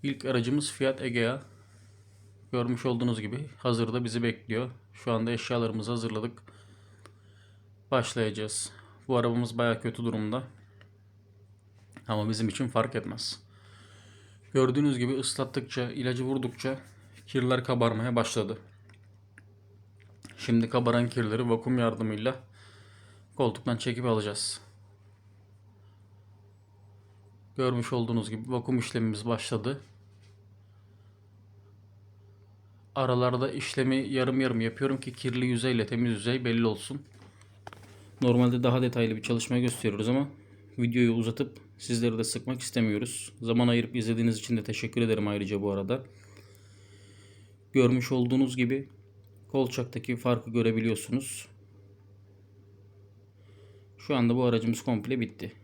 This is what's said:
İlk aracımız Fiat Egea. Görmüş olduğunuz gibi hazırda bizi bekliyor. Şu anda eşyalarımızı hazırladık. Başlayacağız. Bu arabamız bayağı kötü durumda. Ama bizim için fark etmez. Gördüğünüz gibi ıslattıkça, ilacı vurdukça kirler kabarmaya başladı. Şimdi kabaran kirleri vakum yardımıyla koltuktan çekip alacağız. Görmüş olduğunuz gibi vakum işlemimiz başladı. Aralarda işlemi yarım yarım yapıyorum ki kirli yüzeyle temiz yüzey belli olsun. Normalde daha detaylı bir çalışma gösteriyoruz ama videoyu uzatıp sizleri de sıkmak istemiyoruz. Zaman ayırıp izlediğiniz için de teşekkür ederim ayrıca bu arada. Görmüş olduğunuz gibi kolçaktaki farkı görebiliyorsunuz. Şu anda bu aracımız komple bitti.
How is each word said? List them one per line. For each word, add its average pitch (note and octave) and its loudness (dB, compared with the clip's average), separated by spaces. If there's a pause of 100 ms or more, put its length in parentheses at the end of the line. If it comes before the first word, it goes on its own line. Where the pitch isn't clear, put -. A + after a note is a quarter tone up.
İlk C#3 -6
aracımız B2+ 0
Fiat C3+ 0
Egea. A#2+ 0 (1080)
Görmüş B2 0
olduğunuz A#2+ 0
gibi B2 -8 (100)
hazırda A#2 0
bizi A#2 -2
bekliyor. A#2 -2 (240)
Şu - -4
anda A2+ 2
eşyalarımızı A2+ -2
hazırladık. A2+ -4 (1500)
Başlayacağız. A2 -2 (360)
Bu C3 2
arabamız A#2 0
bayağı A#2 2
kötü A#2+ -6
durumda. A2+ -2 (1700)
Ama G#2+ 0
bizim A2 0
için A#2+ -4
fark A2+ 0
etmez. G#2 -8 (1120)
Gördüğünüz C3 4
gibi B2+ 0
ıslattıkça, B2 -4
ilacı B2+ -4
vurdukça C3+ -4 (480)
kirler B2 0
kabarmaya A#2+ 2
başladı. A2 0 (1800)
Şimdi A#2 2
kabaran A#2+ 2
kirleri A#2 -2
vakum B2 0
yardımıyla A2 0 (1000)
koltuktan A#2+ 0
çekip B2 -4
alacağız. G#2+ -2 (3000)
Görmüş B2+ 0
olduğunuz A#2 0
gibi A2+ -6
vakum B2+ 0
işlemimiz A2+ -2
başladı. A#2 -2 (3250)
Aralarda B2+ 2
işlemi C3 0
yarım C3 0
yarım B2 2
yapıyorum C3 0
ki B2+ -10
kirli B2+ -2
yüzeyle A#2+ 2
temiz A#2+ 0
yüzey A#2+ -2
belli A#2 2
olsun. A2+ -4 (1200)
Normalde B2 6
daha B2+ 4
detaylı A#2+ 2
bir G#2 -8
çalışma A#2+ 0
gösteriyoruz A2+ 0
ama C3+ 2 (500)
videoyu A#2 4
uzatıp A2+ -2 (120)
sizleri A#2 0
de A2+ 0
sıkmak B2+ -6
istemiyoruz. A2+ -2 (100)
Zaman A#2 4
ayırıp A#2+ 2
izlediğiniz A2+ 2
için A#2 -2
de G#2 -2
teşekkür A#2 -2
ederim G#2+ 2
ayrıca G2+ -2
bu G2+ 0
arada. G2 -2 (1700)
Görmüş B2+ 4
olduğunuz B2+ 2
gibi C3 0 (640)
kolçaktaki B2 -2
farkı A#2 0
görebiliyorsunuz. A2+ 0 (2500)
Şu - -2
anda A#2+ 4
bu B2+ 2
aracımız A2+ 2
komple A#2 -2
bitti. G2 -8 (120)